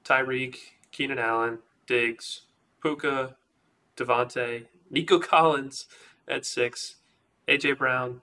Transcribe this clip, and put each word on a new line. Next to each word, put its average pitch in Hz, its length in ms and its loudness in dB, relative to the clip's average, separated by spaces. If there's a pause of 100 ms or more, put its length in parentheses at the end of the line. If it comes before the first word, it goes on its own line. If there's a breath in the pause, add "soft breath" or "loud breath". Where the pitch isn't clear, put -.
Tyreek, 131 520 0 (360)
Keenan 139 260 -4
Allen, 113 400 0 (280)
Diggs, 117 560 -2 (400)
Puka, 139 540 -2 (600)
Devontae, 120 720 -2 (240)
Nico 165 280 4
Collins, 156 680 2 (420 loud breath)
at 135 180 -4
six, - 500 -4 (520)
A 143 100 4
J 143 140 0
Brown, 127 500 -2